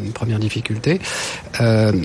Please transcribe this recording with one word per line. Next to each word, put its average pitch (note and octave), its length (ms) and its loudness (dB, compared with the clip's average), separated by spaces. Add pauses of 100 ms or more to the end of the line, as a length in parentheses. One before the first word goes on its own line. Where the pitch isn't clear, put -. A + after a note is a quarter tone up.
une G#2+ 80 -6
première A2+ 240 -2
difficulté. A2+ 600 -2 (640)
Euh, A2 320 6 (120)